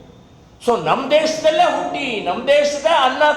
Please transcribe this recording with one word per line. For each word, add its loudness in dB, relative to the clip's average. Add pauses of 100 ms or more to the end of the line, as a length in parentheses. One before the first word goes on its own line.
(680)
So 0
ನಮ್ಮ -2
ದೇಶದಲ್ಲೇ 2
ಹುಟ್ಟಿ, -4
ನಮ್ಮ -6
ದೇಶದ 2
ಅನ್ನ 2 (140)